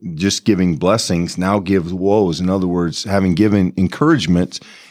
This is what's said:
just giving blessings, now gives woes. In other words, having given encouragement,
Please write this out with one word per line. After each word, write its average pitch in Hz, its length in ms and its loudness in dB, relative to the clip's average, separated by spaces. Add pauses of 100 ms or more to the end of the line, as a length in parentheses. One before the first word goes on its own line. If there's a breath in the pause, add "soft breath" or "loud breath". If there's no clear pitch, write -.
(160)
just 92 300 -2
giving 90 320 2
blessings, 87 600 -2
now 95 220 0
gives 90 320 -2
woes. 95 480 0
In 90 100 -2
other 95 160 0
words, 87 380 -2
having 95 320 0
given 101 400 2
encouragement, 90 880 0 (300 loud breath)